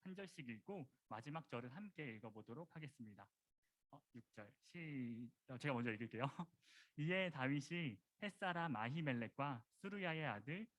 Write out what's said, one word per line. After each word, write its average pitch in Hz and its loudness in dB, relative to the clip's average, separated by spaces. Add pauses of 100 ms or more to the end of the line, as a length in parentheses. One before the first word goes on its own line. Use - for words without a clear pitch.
한 190 -6
절씩 175 -8
읽고 127 -4 (200)
마지막 143 -4
절은 120 -2
함께 160 -6
읽어보도록 113 -8
하겠습니다. 127 -10 (640)
어, - -16 (160)
육 117 -12 (100)
절. 104 -10 (200)
시-, 123 -2 (180)
어, 127 -6
제가 143 4
먼저 120 6
읽을게요. 113 0
<laughs> 143 0 (480)
이에 180 4
다윗이 143 2 (240)
햇사람 170 2
아히멜렉과 127 2 (180)
스루야의 180 2
아들 135 -2 (120)